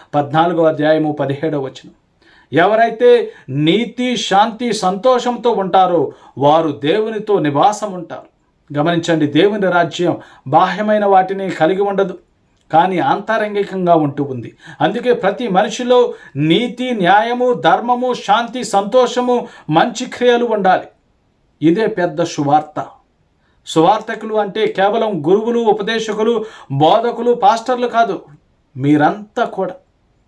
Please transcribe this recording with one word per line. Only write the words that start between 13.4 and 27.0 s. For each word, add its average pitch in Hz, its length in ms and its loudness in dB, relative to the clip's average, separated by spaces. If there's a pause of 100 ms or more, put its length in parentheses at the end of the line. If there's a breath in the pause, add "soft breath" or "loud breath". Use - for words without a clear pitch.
ఉంటూ 147 280 0
ఉంది. 123 340 -10 (240 loud breath)
అందుకే 233 320 0
ప్రతి 208 340 -2
మనిషిలో 247 680 2 (220 loud breath)
నీతి, 214 560 0
న్యాయము, 233 640 2
ధర్మము, 233 600 0
శాంతి, 233 500 -2
సంతోషము, 240 840 0 (220 loud breath)
మంచి 240 360 0
క్రియలు 240 400 2
ఉండాలి. 190 420 0 (720)
ఇదే 185 260 2
పెద్ద 170 360 -2
సువార్త. 147 600 -2 (840)
సువార్తకులు 214 680 0
అంటే 208 320 -2
కేవలం 202 600 -2
గురువులు, 226 320 2
ఉపదేశకులు, 220 840 -2 (260 loud breath)
బోధకులు, 226 600 2